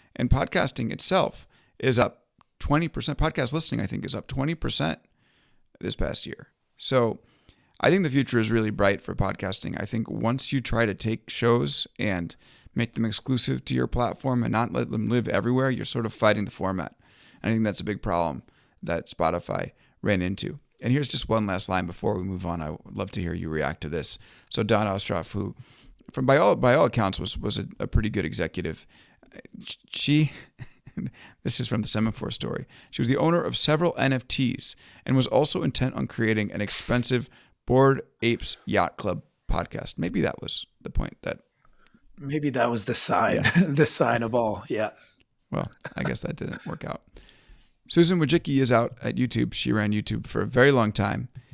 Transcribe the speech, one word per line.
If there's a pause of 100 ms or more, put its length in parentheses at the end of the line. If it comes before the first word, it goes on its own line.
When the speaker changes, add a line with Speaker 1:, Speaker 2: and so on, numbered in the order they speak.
(160)
Speaker 1:
And
podcasting
itself (320)
is
up (320)
twenty
percent.
Podcast
listening,
I
think,
is
up
twenty
percent (800)
this
past
year. (300)
So (640)
I
think
the
future
is
really
bright
for
podcasting.
I
think
once
you
try
to
take
shows (100)
and (400)
make
them
exclusive
to
your
platform
and
not
let
them
live
everywhere,
you're
sort
of
fighting
the
format. (460)
And
I
think
that's
a
big
problem (400)
that
Spotify (320)
ran
into. (200)
And
here's
just
one
last
line
before
we
move
on.
I
would
love
to
hear
you
react
to
this. (320)
So
Dawn
Ostroff,
who, (560)
from
by
all,
by
all
accounts,
was,
was
a, (140)
a
pretty
good
executive, (1040)
she, (540)
<laughs>
this
is
from
the
Semaphore
Story. (240)
She
was
the
owner
of
several
N
F
Ts (280)
and
was
also
intent
on
creating
an
expensive (400)
Bored (220)
Apes
Yacht
Club (260)
podcast.
Maybe
that
was (160)
the
point
that (800)
Speaker 2:
Maybe
that
was
the
sign,
Speaker 1:
Yeah.
Speaker 2:
<laughs>
the
sign
of
all.
Yeah. (600)
Speaker 1:
Well, (240)
I
guess
that
didn't
work
out. (880)
Susan
Wojcicki
is
out
at
YouTube.
She
ran
YouTube
for
a
very
long
time (240)